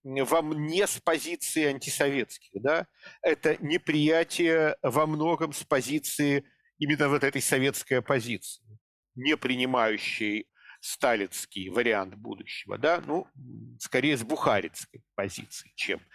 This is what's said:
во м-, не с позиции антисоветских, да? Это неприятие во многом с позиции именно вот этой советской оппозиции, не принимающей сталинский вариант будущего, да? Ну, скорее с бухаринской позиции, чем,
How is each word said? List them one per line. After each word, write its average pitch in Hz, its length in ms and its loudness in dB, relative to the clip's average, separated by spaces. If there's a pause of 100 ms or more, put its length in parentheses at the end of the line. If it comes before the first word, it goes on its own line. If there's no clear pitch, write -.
во 135 360 2
м-, 156 160 -2
не 160 320 0
с - 140 -6
позиции 165 640 0
антисоветских, 139 960 -2
да? 151 260 0 (340)
Это 156 380 2
неприятие 160 1200 2
во 143 240 2
многом 156 460 0
с - 120 -10
позиции 139 800 0 (320)
именно 147 320 2
вот 143 140 2
этой 135 180 0
советской 135 540 2
оппозиции, 120 680 -2 (520)
не 139 200 0
принимающей 117 1120 0 (320)
сталинский 98 920 -2
вариант 101 460 0
будущего, 104 640 -10
да? 160 280 2
Ну, 160 220 -4 (520)
скорее 139 380 0
с 113 60 -6
бухаринской 110 800 -2 (120)
позиции, - 600 -8
чем, - 240 -4 (160)